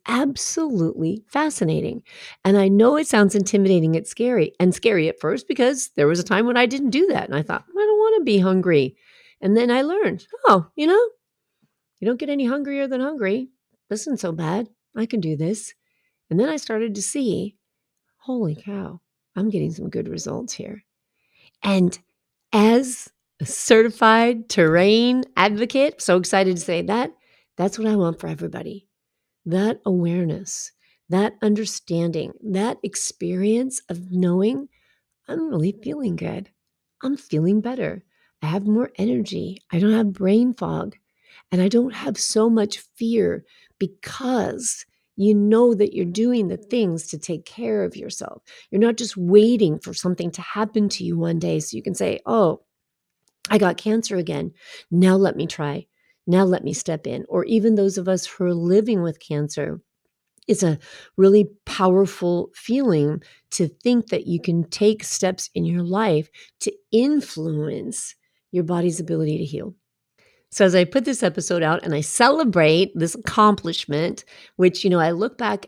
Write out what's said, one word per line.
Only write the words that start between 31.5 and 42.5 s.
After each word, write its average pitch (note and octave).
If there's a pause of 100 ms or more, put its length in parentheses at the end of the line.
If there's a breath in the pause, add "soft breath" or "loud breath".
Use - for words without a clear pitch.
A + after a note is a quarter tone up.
that G#3+
experience G3+
of F3+
knowing, F#3 (580)
"I'm D#4+
really F3+
feeling G#3+
good. F3 (500)
I'm C4+
feeling F3+
better. A3+ (400)
I D3+
have G3
more A3
energy. F#3+ (100)
I E3+
don't G#3
have G#3+
brain A3
fog. E3+ (560 soft breath)
And F3+
I F#3+
don't A#3
have -
so A3
much G#3